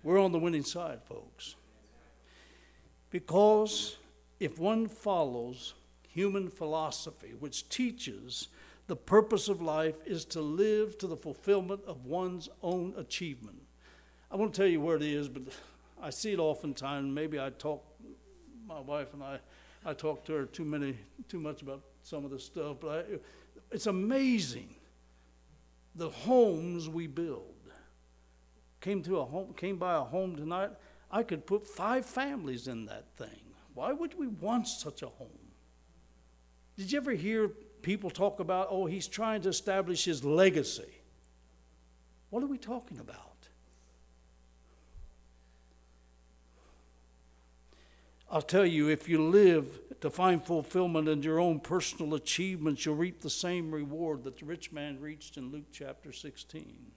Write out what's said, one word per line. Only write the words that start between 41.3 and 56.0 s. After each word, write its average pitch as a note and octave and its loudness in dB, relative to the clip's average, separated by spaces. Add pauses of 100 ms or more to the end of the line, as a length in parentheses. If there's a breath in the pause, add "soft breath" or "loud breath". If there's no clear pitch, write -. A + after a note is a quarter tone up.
What A#3 -2
are C#4+ -2
we C#4 -2
talking G#3+ -10
about? - -16 (4000 soft breath)
I'll D#3 4
tell F#3 6
you, D#3 6
if D#3 2
you D#3+ 6
live E3 8
to D3+ -2
find F3+ 4
fulfillment E3+ 2
in D3+ 2
your D#3 2
own E3 4
personal D#3+ -2
achievements, D#3 -2
you'll D#3 2
reap F3 -2
the D#3 -6
same F3 -2
reward D3+ -4
that C3 -10
the - -16
rich E3+ -10
man D3 -8
reached D3+ -14
in B2+ -10
Luke D3 -10
chapter C3+ -14